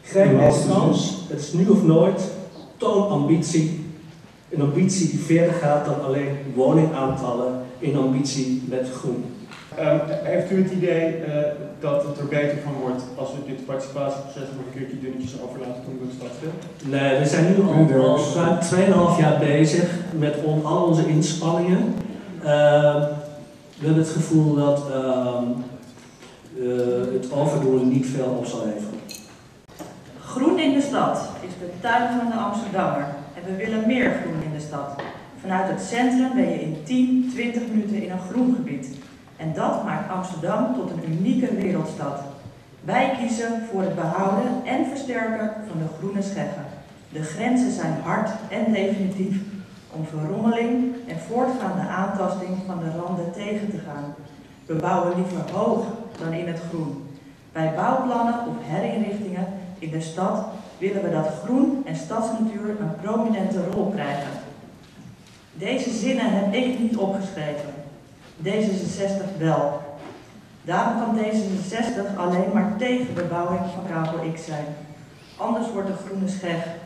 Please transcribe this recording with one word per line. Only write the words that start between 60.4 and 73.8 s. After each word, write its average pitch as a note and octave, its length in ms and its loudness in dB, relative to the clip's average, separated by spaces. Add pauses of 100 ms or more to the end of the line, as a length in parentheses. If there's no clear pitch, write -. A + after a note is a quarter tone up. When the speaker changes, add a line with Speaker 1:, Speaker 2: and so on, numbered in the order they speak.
Speaker 4:
willen G3 260 -2
we E3+ 80 -2
dat D#3 160 0 (160)
groen B3+ 420 2
en E3 100 -6
stadsnatuur A3 760 -4
een E3 320 -4
prominente G3+ 580 0 (140)
rol G3+ 220 0
krijgen. - 360 -4 (1200)
Deze A#3 360 -4
zinnen A#3+ 440 0
heb G3+ 200 2
ik B3 260 0
niet A3 180 2
opgeschreven. D#3 760 -4 (680)
D E3 40 -8
zesenzestig G3 800 0 (120)
wel. - 440 2 (800)
Daarom A3 360 0
kan A3 160 0
D G#3+ 200 0
zesenzestig F#3+ 720 -2 (120)
alleen F3 360 0
maar G#3 240 2
tegen B3+ 360 0
bebouwing F3 460 -2 (160)
van F3 180 -8